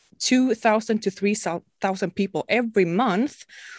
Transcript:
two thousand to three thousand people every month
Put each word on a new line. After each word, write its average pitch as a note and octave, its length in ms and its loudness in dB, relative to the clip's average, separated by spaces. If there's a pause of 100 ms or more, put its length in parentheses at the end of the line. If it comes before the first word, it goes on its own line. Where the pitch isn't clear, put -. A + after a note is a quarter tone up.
(180)
two B3+ 360 2
thousand A3 440 2
to G3+ 120 -4
three G3+ 240 -2 (460)
thousand F#3+ 340 -2
people G3 320 -2
every A3 380 2
month G#3 640 0 (320)